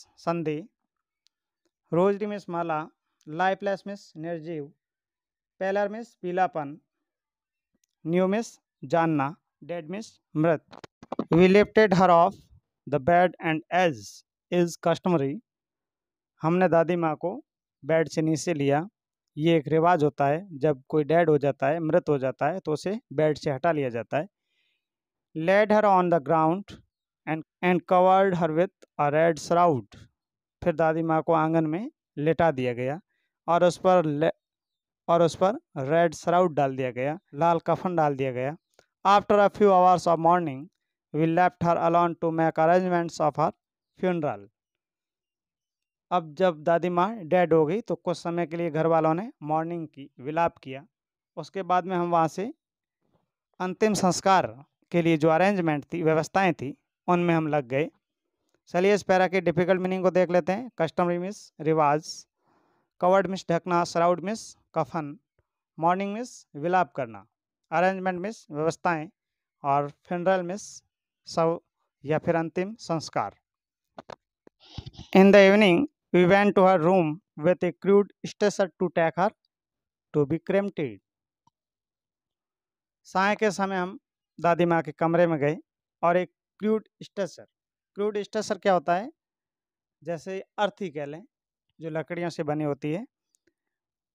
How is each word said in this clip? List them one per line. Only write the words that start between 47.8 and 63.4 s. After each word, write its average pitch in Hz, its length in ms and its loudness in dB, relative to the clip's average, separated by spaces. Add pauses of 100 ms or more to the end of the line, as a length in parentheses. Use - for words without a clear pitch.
तो 175 140 -8
कुछ 175 220 -6
समय 170 300 -6
के 160 100 -10
लिए 170 140 -4
घर 156 160 -2
वालों 160 260 2
ने 214 180 -8 (120)
मॉर्निंग 160 440 -6
की, 143 220 -20 (100)
विलाप 156 380 -4
किया। 131 280 -16 (520)
उसके 185 260 -10
बाद 180 220 0
में 190 100 -4
हम 175 160 -2
वहाँ 165 160 2
से 180 160 -8 (1160)
अंतिम 185 340 -2
संस्कार 185 540 2 (440)
के 175 100 2
लिए 165 160 2
जो 151 120 2
अरेंजमेंट 165 640 2
थी, 170 100 -6
व्यवस्थाएं 160 500 0
थी, 135 220 -12 (320)
उनमें 175 260 2
हम 160 140 0
लग 147 200 -2
गए। 135 220 -2 (800)
चलिए 190 260 2
इस 196 100 0
पैरा 185 240 2
के 180 140 -2
डिफिकल्ट 175 400 0
मीनिंग 185 220 -4
को 180 80 2
देख 175 200 2
लेते 180 200 0
हैं। 226 260 -6
कस्टमरी 175 400 -2
मीन्स 185 340 -12 (100)
रिवाज, 156 500 0 (920)
कवर्ड 185 260 2
मीन्स 185 240 -10